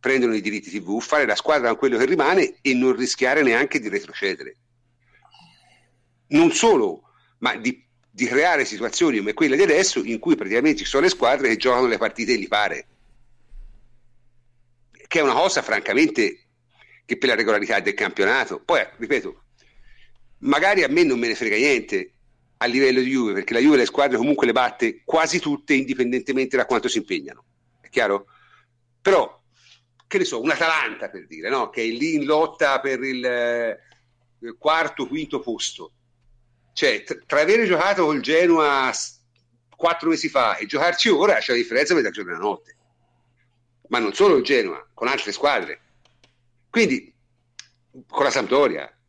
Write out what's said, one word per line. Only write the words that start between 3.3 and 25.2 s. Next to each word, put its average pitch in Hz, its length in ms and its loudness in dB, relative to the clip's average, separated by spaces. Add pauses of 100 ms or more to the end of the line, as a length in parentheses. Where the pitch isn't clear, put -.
neanche 135 360 2
di 110 100 -6
retrocedere. 95 680 -6 (1700)
Non 160 220 6
solo, 120 520 2 (360)
ma 123 160 -2
di, 117 320 -8 (240)
di 117 160 -4
creare 143 380 2
situazioni 113 540 -2
come 104 140 -4
quella 135 220 0
di 156 80 4
adesso 147 400 2
in 110 160 -6
cui 165 160 2
praticamente 117 460 0
ci 98 60 -8
sono 139 180 0
le 185 40 4
squadre 135 400 0
che 113 80 2
giocano 127 300 2
le 113 120 0
partite 113 340 -2
e 120 40 2
li 98 120 -6
pare, 104 380 -2 (2250)
che 165 140 0
è - 20 2
una 135 120 4
cosa 156 280 2
francamente 107 840 0 (580)
che - 120 -6
per 135 120 -2
la 117 80 2
regolarità 104 420 0
del 98 160 -2
campionato, 101 680 -2
poi 147 240 0 (120)
ripeto, 113 460 -6 (960)
magari 175 440 2
a 139 60 2
me 165 160 4
non 131 160 0
me 120 80 -2
ne 107 80 -2
frega 107 200 -2
niente 113 560 0 (440)
a 113 100 -4
livello 131 360 4
di 127 80 -2
Juve, 117 240 0
perché 98 200 -4
la 117 60 2
Juve 147 160 6
le 120 100 4
squadre 139 300 0
comunque 135 300 0
le 117 60 2
batte 120 520 -2
quasi 131 340 0